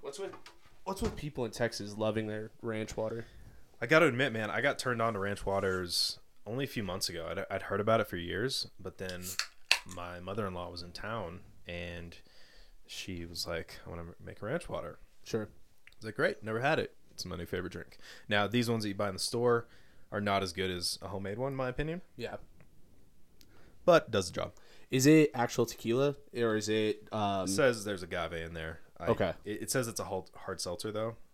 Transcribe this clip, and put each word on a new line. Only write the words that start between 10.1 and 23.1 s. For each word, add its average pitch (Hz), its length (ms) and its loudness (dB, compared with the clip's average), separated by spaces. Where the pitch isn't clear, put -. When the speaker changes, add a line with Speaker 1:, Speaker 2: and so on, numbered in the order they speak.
Speaker 2:
mother-in-law 92 500 -2
was 87 120 -10
in 87 100 -12
town, 98 480 -6
and 85 480 -8
she 85 380 -6
was 85 220 -6
like, 85 400 -6
"I 90 40 -10
wanna 87 140 -8
make 92 200 -12
a 101 40 -6
ranch 151 220 -4
water." 78 300 -8
Speaker 1:
Sure. 110 220 -2
Speaker 2:
I - 540 -18
was - 80 -14
like, 110 100 -8
"Great, 156 260 0
never 110 180 -2
had 143 180 4
it." - 160 -2
It's - 120 -10
my 87 120 -6
new 85 100 -6
favorite 92 260 -4
drink. - 240 -10
Now, 104 200 6
these 117 200 4
ones 113 140 2
that 104 80 -2
you 98 40 -4
buy 101 140 0
in 95 60 -2
the 92 60 -6
store 120 460 2
are 104 80 0
not 98 220 4
as 90 100 -2
good 92 180 0
as 90 300 -2
a 98 80 -10
homemade 98 300 -4
one, 135 140 -2
in 131 40 -6
my 131 120 0
opinion. 156 340 -4
Speaker 1:
Yeah. 104 200 -8